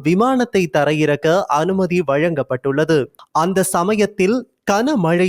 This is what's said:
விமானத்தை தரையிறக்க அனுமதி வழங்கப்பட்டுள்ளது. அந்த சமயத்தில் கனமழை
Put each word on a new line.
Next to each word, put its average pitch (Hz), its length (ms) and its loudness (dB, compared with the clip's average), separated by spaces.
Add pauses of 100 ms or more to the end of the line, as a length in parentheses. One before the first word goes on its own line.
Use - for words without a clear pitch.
விமானத்தை 226 560 0 (140)
தரையிறக்க 151 580 0 (240)
அனுமதி 180 400 -2 (120)
வழங்கப்பட்டுள்ளது. 147 840 0 (460)
அந்த 185 320 0
சமயத்தில் 202 600 0 (320)
கனமழை 196 600 0